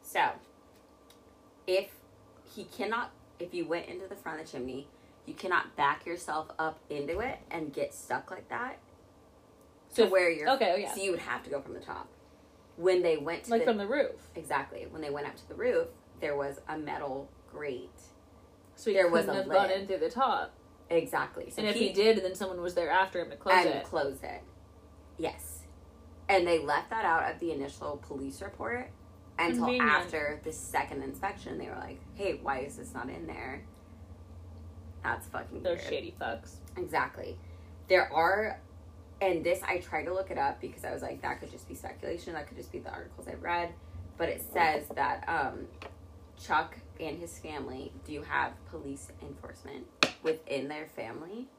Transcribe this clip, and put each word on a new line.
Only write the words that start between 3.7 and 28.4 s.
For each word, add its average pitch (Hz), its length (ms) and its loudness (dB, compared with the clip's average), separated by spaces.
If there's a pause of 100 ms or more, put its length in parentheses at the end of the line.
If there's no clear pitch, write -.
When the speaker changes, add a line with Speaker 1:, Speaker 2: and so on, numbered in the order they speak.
Speaker 1:
into 180 200 -10
the 202 80 -10
front 160 240 -8
of 160 60 -10
the - 60 -16
chimney, 135 360 -6 (380)
you - 80 -10
cannot - 420 0
back 147 300 2
yourself 156 420 -4 (120)
up 160 200 -2 (100)
into 147 300 -2
it 254 200 -4 (100)
and 160 240 -4
get - 200 -2
stuck - 380 -6
like - 180 -12
that 240 280 -4 (1160)
to 240 80 10
Speaker 2:
So, 202 60 8
Speaker 1:
where 180 200 8
you're, 156 220 0
Speaker 2:
okay, 220 220 6
oh, 190 40 4
yeah. 202 160 -2
Speaker 1:
so 196 80 -4
you 196 100 0
would 170 100 0
have 120 220 -4
to - 60 -14
go 139 120 -2
from - 120 -12
the - 60 -10
top. - 280 -10 (680)
When 180 280 6
they 165 140 6
went 151 280 -2
to 233 60 -2
Speaker 2:
Like 233 100 6
Speaker 1:
the 247 60 4
Speaker 2:
from 226 100 4
the 202 100 -2
roof. 269 280 2 (200)
Speaker 1:
Exactly. 147 540 -4
When 156 120 -10
they 147 100 -4
went 143 160 -4
up - 80 -10
to - 120 -18
the - 80 -12
roof, 190 320 2 (340)
there 147 140 -2
was 139 320 -2
a 151 100 -6
metal 147 520 -6 (220)
grate. 147 380 -8 (840)
Speaker 2:
So - 140 -2
he 202 80 6
Speaker 1:
There 180 120 10
was 165 160 6
Speaker 2:
couldn't 147 100 2
Speaker 1:
a 143 80 2
Speaker 2:
have 139 80 -2
gone 190 160 10
Speaker 1:
lid. 196 140 2
Speaker 2:
in 196 60 -6
through 190 120 0
the 160 100 2
top. 220 440 4 (360)
Speaker 1:
Exactly. - 600 2
So - 100 -8
Speaker 2:
And 214 80 2
if 208 60 2
Speaker 1:
he 226 140 4
Speaker 2:
he 185 40 -4
did, 208 300 8
then 185 120 0
someone 185 260 -4
was 175 120 -2
there 170 160 2
after 180 320 4
him 160 80 -4
to - 80 -12
close 185 280 8
Speaker 1:
and 151 100 4
Speaker 2:
it. - 80 -2
Speaker 1:
closed 139 400 -2
it. - 180 -10 (760)
Yes. - 420 -6 (680)
And 190 200 6
they 170 120 6
left 147 300 0
that 220 160 0
out 165 260 4
of - 80 -8
the 170 120 -2
initial 143 460 -4 (100)
police 135 340 -8